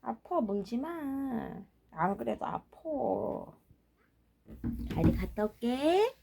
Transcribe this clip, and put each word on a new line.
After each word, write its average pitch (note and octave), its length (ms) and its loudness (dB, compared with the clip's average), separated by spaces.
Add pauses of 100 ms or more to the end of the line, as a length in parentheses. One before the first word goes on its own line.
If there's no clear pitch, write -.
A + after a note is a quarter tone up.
아파. A#3+ 380 -2
물지 G3+ 360 -2
마. C#4 120 -2 (1000)
안 F3+ 260 2
그래도 A3+ 300 -2
아파. - 240 -6 (2250)
가을이 E3 220 6
갔다 G3 280 -2
올게. D4+ 800 2